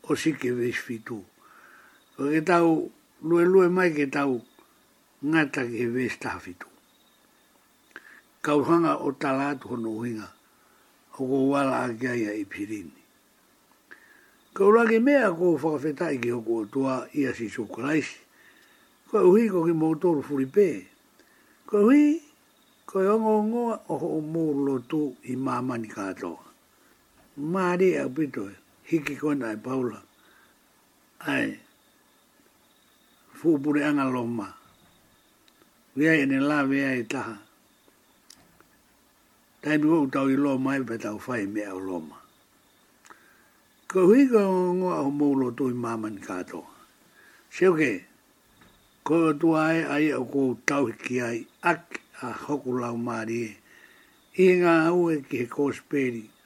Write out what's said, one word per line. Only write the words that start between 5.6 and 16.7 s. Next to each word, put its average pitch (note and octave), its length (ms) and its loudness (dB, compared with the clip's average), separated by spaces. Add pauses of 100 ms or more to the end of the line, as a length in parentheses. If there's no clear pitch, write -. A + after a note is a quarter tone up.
ke A#2+ 240 -4
vesi B2 320 -4
taha - 160 -6
fitu. - 320 -16 (1800)
Kau D3 160 2
hanga D#3 400 2
o C#3 160 -2
tala C#3 400 -2
atu - 160 -12
hono A2+ 240 -6
uhinga. A2+ 320 -8 (880)
O C3 80 -4
ko C3+ 120 0 (200)
wala B2+ 320 0
a A#2 80 -6
kia B2 160 -4
ia G#2+ 240 -2
ipirini. G2+ 640 -10 (1500)
Ko G3 160 4
ula A#3 160 6
ke A3+ 160 4
mea B3 320 4
ko E3 240 2
whakawhetai D3 640 -2
ki A#2+ 160 -2
hoko A2+ 240 -4
o G#2 80 -4
tua C3 480 -4